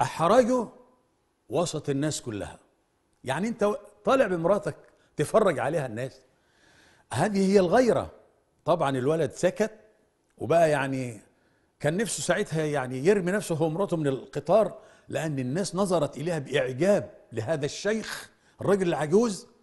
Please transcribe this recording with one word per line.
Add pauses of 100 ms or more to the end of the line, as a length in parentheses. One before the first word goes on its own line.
أحرجه (840)
وسط
الناس
كلها. (640)
يعني
أنت
و-، (300)
طالع
بمراتك (420)
تفرج
عليها
الناس، (920)
هذه
هي
الغيرة. (540)
طبعًا
الولد
سكت (680)
وبقى
يعني (580)
كان
نفسه
ساعتها
يعني
يرمي
نفسه
هو
ومراته
من
القطار، (300)
لأن
الناس
نظرت
إليها
بإعجاب (140)
لهذا
الشيخ، (300)
الراجل
العجوز، (160)